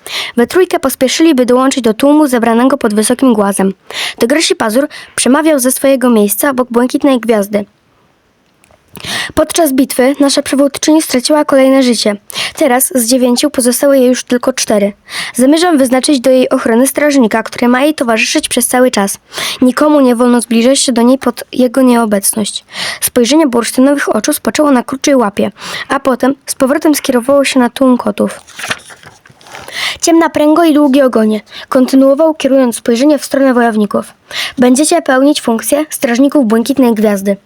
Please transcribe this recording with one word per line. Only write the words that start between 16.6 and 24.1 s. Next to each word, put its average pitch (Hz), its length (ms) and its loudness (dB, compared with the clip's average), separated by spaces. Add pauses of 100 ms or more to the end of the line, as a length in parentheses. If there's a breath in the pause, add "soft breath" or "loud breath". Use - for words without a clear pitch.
strażnika, 269 560 0
który - 260 -4
ma 247 140 2
jej 302 120 2
towarzyszyć 233 540 -2
przez - 180 -4
cały 254 240 2
czas. 196 280 -2 (440 loud breath)
Nikomu 294 380 2
nie 247 160 2
wolno 240 240 2
zbliżać 233 380 0
się - 140 -2
do 233 100 0
niej 254 160 4
pod - 340 -6
jego 254 300 0
nieobecność". 220 800 -2 (360 loud breath)
Spojrzenie 269 460 2
bursztynowych 254 720 0